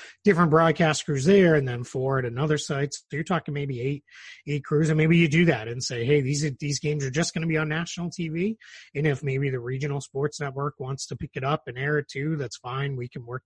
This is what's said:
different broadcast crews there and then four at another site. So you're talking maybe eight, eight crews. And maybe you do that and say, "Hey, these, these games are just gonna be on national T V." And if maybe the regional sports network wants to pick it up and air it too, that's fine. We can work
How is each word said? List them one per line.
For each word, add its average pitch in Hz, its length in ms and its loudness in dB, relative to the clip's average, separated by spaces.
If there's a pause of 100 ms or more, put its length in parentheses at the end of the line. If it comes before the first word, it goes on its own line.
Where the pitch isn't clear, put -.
(240)
different 170 260 6
broadcast 160 560 4
crews 139 180 -2
there 185 300 8
and 139 140 4
then 123 160 -6
four 131 340 -2
at 123 80 0
another 143 320 0
site. 143 380 -4
So - 160 -14
you're 147 120 -4
talking 160 300 -2
maybe 139 260 -6
eight, 143 240 -4 (440)
eight 143 180 -4
crews. 151 240 2
And 156 80 2
maybe 160 200 6
you 170 100 6
do 160 180 4
that 113 220 2
and 123 160 -8
say, 120 200 -4
"Hey, 143 180 4
these, 143 380 -2
these 143 200 -4
games 147 260 -4
are 131 60 -4
just 165 220 -2
gonna 165 140 -4
be 160 100 0
on 156 120 0
national 170 400 -6
T 170 200 -6
V." 185 280 -4 (380)
And 143 100 0
if 143 180 0
maybe 139 280 -2
the 127 80 -4
regional 135 420 -6
sports 143 400 -6
network 139 380 -6
wants 135 280 -8
to - 80 -10
pick - 200 -10
it 131 80 -8
up 143 240 -2
and 123 100 -10
air 147 220 0
it 143 80 -4
too, 147 300 -6
that's 131 200 -8
fine. 135 380 -6
We 123 120 -8
can 123 180 -14
work 123 200 -10